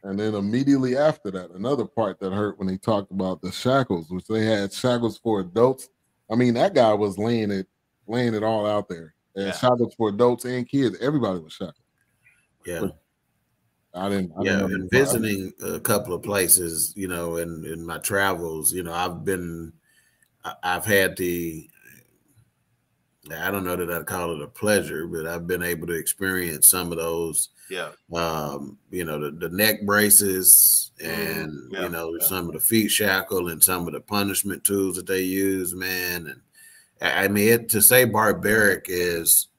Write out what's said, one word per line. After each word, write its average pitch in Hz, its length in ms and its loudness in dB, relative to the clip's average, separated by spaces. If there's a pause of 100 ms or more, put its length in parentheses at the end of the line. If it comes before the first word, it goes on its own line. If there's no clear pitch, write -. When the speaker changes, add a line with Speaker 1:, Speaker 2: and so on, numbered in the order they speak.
Speaker 1:
And 98 140 -4
then 107 160 0
immediately 127 600 2
after 147 360 0
that, 90 180 -10
another 113 340 -2
part 104 360 -2
that 95 120 -4
hurt 104 260 -2
when 95 100 -4
they 92 100 -2
talked 101 320 -2
about 92 320 -4
the 92 100 -8
shackles, 117 580 0
which 90 160 -8
they 110 180 0
had 104 280 2
shackles 120 460 0
for 107 220 4
adults. 113 480 2 (420)
I 110 60 0
mean, 123 180 4
that 175 200 2
guy 117 200 8
was 101 240 0
laying 110 320 0
it, 95 160 -2 (400)
laying 117 280 0
it 104 80 0
all 110 240 0
out 104 220 0
there. 82 260 -12 (220)
And 98 100 -2
Speaker 2:
Yeah. 92 60 -4
Speaker 1:
shackles 120 440 2
for 110 140 0
adults 120 360 2
and 123 220 -4
kids. 127 320 0
Everybody 113 400 0
was 78 120 -18
shackled. 85 220 -12 (920)
Speaker 3:
Yeah. 85 160 -8
Speaker 1:
But 87 180 -6 (960)
I 92 140 -4
didn't, 95 300 -2
I 95 40 -2
Speaker 3:
Yeah, 95 140 0
Speaker 1:
didn't 95 140 0
know 95 60 -4
Speaker 3:
and 92 140 -6
Speaker 1:
that. 123 80 4
Speaker 3:
visiting 110 540 0 (100)
a 87 180 -6
couple 95 340 0
of 82 80 -6
places, 87 720 0
you 98 120 -6
know, 85 280 -4
in, 82 300 -6
in 82 200 -10
my 82 120 -8
travels, 85 760 -2
you 90 100 -4
know, 82 100 -8
I've 87 320 -4
been, 85 480 -6 (720)
I, - 180 -10
I've 87 240 -2
had 95 300 4
the, 85 520 -4 (1600)
I 82 200 -4
don't 98 140 -2
know 87 120 -2
that 87 140 -4
I'd 80 160 -4
call 87 300 -4
it 73 60 -8
a 73 40 -12
pleasure, 85 600 0
but 82 200 -6
I've 85 200 -8
been 87 160 -2
able 85 240 -4
to 87 80 -4
experience 87 720 0
some 87 240 2
of 82 60 -4
those, 82 500 -2 (220)
Speaker 2:
Yeah. 85 200 -8 (220)
Speaker 3:
um, 76 640 -4 (140)
you 90 140 -4
know, 76 140 -4
the, 73 120 -4 (180)
the 85 60 -8
neck 107 320 2
braces 101 1040 4 (100)
Speaker 2:
Mm-hmm. 82 420 -4
Speaker 3:
and, 71 300 -12
Speaker 2:
Yeah. 95 120 -6
Speaker 3:
you 87 40 -4
know, 82 320 -8
Speaker 2:
Yeah. - 60 0
Speaker 3:
some 92 220 -2
of 80 40 -10
the 78 80 -8
feet 110 300 2
shackle 95 580 0
and 80 160 -2
some 87 220 0
of 80 80 -8
the - 60 -8
punishment 98 640 -2
tools 95 320 0
that 90 100 -10
they 95 160 -2
use, 95 520 -2
man. 90 520 -4
And 69 140 -14 (600)
I, 87 240 0
I 98 40 4
mean, 104 200 4
it, 117 220 4
to 107 120 2
say 127 220 8
barbaric 104 840 2
is 87 600 0 (100)